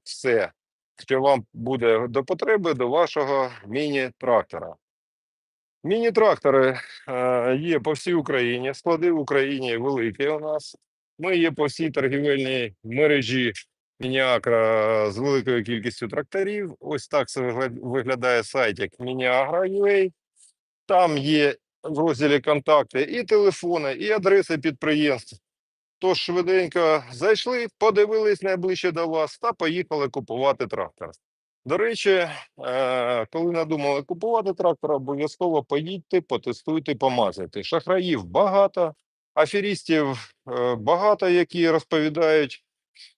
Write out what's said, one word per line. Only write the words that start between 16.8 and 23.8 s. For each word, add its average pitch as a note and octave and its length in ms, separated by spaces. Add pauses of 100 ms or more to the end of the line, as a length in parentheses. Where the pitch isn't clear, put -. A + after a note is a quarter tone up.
Ось C#3+ 280
так D3 200
це - 120
вигля-, B2 420
виглядає B2 600
сайтик G#2+ 580
Міні-Агро B2+ 680
ю G3 200
ей. G3 260 (720)
Там F3+ 320
є C#3+ 380 (260)
в D3+ 160
розділі D3 420
«Контакти» C#3+ 640
і A3+ 220
телефони, F3 680